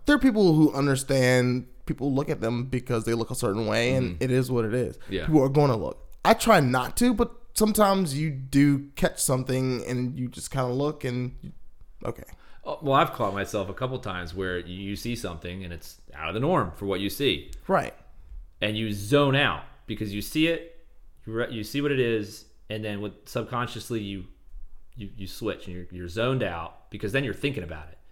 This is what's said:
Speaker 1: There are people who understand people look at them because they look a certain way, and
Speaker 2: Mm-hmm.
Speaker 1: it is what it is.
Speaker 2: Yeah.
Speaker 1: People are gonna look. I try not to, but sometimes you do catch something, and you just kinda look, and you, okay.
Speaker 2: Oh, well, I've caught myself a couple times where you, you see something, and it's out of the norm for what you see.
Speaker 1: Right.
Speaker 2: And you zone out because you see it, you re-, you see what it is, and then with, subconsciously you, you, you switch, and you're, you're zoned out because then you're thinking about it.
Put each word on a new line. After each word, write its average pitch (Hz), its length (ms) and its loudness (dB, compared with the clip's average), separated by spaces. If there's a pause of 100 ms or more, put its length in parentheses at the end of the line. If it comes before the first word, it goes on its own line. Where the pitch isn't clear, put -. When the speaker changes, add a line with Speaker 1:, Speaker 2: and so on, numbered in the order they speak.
Speaker 1:
There 285 120 6
are - 20 4
people 214 360 6
who 151 200 8
understand 127 920 4 (200)
people 139 260 -2
look 139 160 0
at - 140 -4
them 120 240 -2
because 123 400 -2
they 117 80 2
look 113 160 -2
a 127 40 -6
certain 110 320 0
way, 117 280 2
and 120 220 0
Speaker 2:
Mm-hmm. 131 80 -2
Speaker 1:
it 131 60 0
is 127 200 2
what 117 160 2
it 107 80 -2
is. 123 240 -2 (100)
Speaker 2:
Yeah. 90 160 -2
Speaker 1:
People 156 180 6
are 139 60 4
gonna 139 280 4
look. 80 300 -6 (160)
I 214 120 6
try 214 260 6
not 127 380 2
to, 240 160 4
but 233 180 2 (220)
sometimes 196 640 4
you 156 120 0
do 139 680 4
catch - 220 2
something, 127 680 0
and 127 320 -2
you 123 100 -4
just - 220 -12
kinda 127 240 -2
look, 147 300 -2
and 123 360 -4
you, - 120 -14 (520)
okay. - 200 -8 (420)
Speaker 2:
Oh, 147 160 -8
well, 139 120 0
I've 156 200 4
caught 101 180 -2
myself 98 380 -4
a 95 40 -10
couple 127 240 -6
times 90 360 -8
where 92 240 -4
you, 87 180 -8 (140)
you 101 60 -6
see 120 200 -6
something, 90 480 -8
and 87 80 -10
it's - 300 -14 (120)
out 78 140 -8
of 87 60 -4
the 110 60 -2
norm 135 360 2
for 101 80 -8
what 95 160 0
you 101 80 0
see. 95 440 -2 (140)
Speaker 1:
Right. 190 280 0 (680)
Speaker 2:
And 107 140 -2
you 110 160 -2
zone 131 460 2
out 107 280 0 (220)
because 104 280 -6
you 104 80 -4
see 156 240 0
it, - 360 -4 (440)
you 113 80 -10
re-, 120 180 -2
you 110 100 -6
see 139 200 -4
what 147 100 0
it 131 80 2
is, 113 460 -2 (240)
and 110 120 -6
then 104 200 -6
with, 104 100 -6 (140)
subconsciously 117 720 -4
you, 98 240 -8 (720)
you, 104 200 -12
you 101 100 -10
switch, - 400 -6
and 90 100 -10
you're, 90 140 -10
you're 90 180 -10
zoned 120 340 0
out 85 480 -8
because 104 220 -6
then 135 100 0
you're 113 120 -4
thinking 139 280 -4
about 78 260 -12
it. - 100 -18 (140)